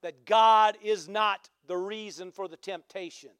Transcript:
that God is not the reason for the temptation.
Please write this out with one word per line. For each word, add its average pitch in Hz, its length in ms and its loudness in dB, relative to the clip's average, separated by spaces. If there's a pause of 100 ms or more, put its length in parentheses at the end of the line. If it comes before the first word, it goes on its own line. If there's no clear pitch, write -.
that 151 240 -16
God 214 560 6
is 208 260 -4
not 208 420 -4 (160)
the 175 120 -6
reason 190 540 -10
for 190 160 -10
the 160 100 -16
temptation. 170 840 -14